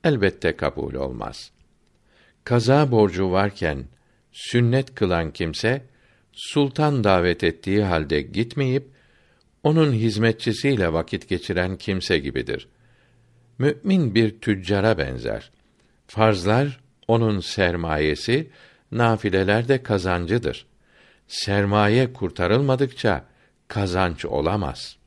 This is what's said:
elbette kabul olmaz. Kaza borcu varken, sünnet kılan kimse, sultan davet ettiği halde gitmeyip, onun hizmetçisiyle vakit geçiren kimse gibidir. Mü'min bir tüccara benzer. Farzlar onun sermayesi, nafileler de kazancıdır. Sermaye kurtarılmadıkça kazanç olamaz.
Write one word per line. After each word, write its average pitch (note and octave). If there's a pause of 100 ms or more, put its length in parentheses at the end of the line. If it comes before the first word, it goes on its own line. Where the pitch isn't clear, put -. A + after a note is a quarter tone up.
elbette G2
kabul C#2
olmaz. B1+ (920)
Kaza B2+
borcu F#2+
varken, F2 (460)
sünnet A#2+
kılan E2+
kimse, A2 (520)
sultan C#3+
davet F2+
ettiği F#2+
halde D#2
gitmeyip, B2+ (760)
onun D3+
hizmetçisiyle A2
vakit E2
geçiren F2+
kimse F#2
gibidir. B1+ (920)
Mü'min D3
bir A2
tüccara G2+
benzer. B1 (580)
Farzlar A2 (280)
onun A2+
sermayesi, E2+ (420)
nafileler G#2+
de C3
kazancıdır. F2+ (640)
Sermaye G#2
kurtarılmadıkça A#2 (420)
kazanç F#2
olamaz. D#2